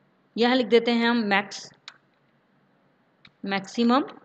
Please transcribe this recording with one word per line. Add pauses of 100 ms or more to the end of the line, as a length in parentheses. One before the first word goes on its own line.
(360)
यहाँ
लिख
देते
हैं
हम
max, (1700)
maximum, (200)